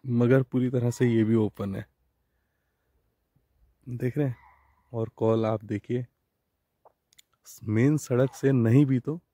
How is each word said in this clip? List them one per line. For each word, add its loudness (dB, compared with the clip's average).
मगर 2
पूरी -2
तरह -2
से 0
ये 2
भी 2
open -4
है, -12
देख -6
रहे 0
हैं? -6
और -6
call 0
आप -4
देखिए -6
main 2
सड़क 0
से 0
नहीं 4
भी 0
तो -8